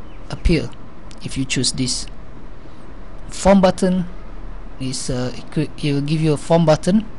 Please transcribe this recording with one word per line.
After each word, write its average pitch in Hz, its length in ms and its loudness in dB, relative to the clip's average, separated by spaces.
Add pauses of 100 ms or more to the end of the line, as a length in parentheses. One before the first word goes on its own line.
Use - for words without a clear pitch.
(300)
appear - 400 2 (520)
if - 140 -6
you 135 80 0
choose - 280 0
this. 127 340 -2 (1200)
Form 196 320 6
button 185 460 4 (720)
is, 131 300 -4
uh, 127 260 -2
it - 140 -10
could, 151 260 0
it 147 160 0
will 143 80 2
give 151 220 2
you 156 100 4
a 139 60 2
form 170 260 4
button. 175 400 4 (140)